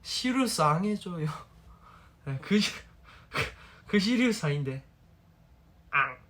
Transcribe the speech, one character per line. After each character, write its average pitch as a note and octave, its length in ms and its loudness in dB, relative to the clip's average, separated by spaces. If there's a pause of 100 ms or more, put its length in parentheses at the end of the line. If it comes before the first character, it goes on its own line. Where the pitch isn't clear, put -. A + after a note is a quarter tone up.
시리우스 B3 600 0
앙해줘요. F3 640 0
<laughs> - 960 -16
네, C3+ 160 -6
그 G#3 180 2
시-, - 120 0 (580)
그, - 120 -4 (460)
그 G#3 120 4
시리우스 A3+ 460 2
아닌데. C#3 380 -2 (1080)
앙. C3 260 0 (120)